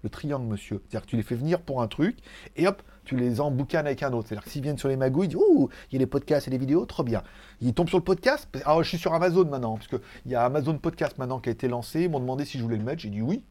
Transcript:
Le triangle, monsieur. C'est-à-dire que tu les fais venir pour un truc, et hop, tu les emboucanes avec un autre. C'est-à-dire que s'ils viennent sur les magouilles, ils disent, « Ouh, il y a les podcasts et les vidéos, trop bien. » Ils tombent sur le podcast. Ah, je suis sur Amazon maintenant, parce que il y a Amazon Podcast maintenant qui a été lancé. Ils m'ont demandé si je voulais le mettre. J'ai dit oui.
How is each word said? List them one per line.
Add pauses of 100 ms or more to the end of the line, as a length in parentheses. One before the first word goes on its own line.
Le
triangle,
monsieur.
C'est-à-dire
que
tu
les
fais
venir
pour
un
truc, (400)
et
hop, (240)
tu
les
emboucanes
avec
un
autre.
C'est-à-dire
que
s'ils
viennent
sur
les
magouilles,
ils
disent, « (120)
Ouh, (200)
il
y
a
les
podcasts
et
les
vidéos,
trop
bien. » (400)
Ils
tombent
sur
le
podcast. (180)
Ah,
je
suis
sur
Amazon
maintenant,
parce
que (280)
il
y
a
Amazon
Podcast
maintenant
qui
a
été
lancé.
Ils
m'ont
demandé
si
je
voulais
le
mettre.
J'ai
dit
oui.